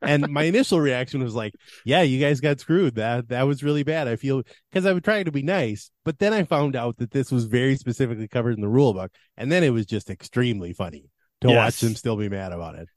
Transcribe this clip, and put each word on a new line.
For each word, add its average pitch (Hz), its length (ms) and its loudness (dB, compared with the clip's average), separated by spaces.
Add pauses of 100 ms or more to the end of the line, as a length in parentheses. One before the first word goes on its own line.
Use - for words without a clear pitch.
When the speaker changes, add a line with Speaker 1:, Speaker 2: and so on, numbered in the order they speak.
Speaker 1:
And 147 300 0
my 143 120 0
initial 190 360 2
reaction 131 440 -2
was 117 100 -6
like, 110 200 -6 (300)
"Yeah, 147 200 2
you 131 160 2
guys 143 200 2
got 143 200 0
screwed. 160 360 0
That, 117 340 -4
that 123 140 -2
was 139 200 -2
really 147 200 0
bad." 151 240 -2
I 117 100 -2
feel, 135 260 -2 (280)
'cause 185 140 0
I 196 80 4
was 180 80 -2
trying 208 240 0
to 160 60 -4
be 139 100 -2
nice, 139 480 -2 (140)
but 160 160 -4
then 202 120 4
I 214 120 2
found 147 320 0
out 120 220 -4
that 120 140 -6
this 135 200 -2
was 123 140 0
very 123 300 2
specifically 117 520 -4
covered 120 280 0
in 104 60 -6
the 101 60 -2
rule 123 260 6
book, 92 180 -8 (260)
and 131 140 -4
then 175 120 4
it 143 80 4
was 113 160 0
just 104 240 -6
extremely 101 640 -4
funny 80 360 -10 (320)
to 127 80 4
Speaker 2:
Yes. 120 80 8
Speaker 1:
watch 113 220 2
them 113 160 0
still 110 220 -4
be 104 120 -4
mad 95 220 -8
about 82 240 -12
it. 82 220 -16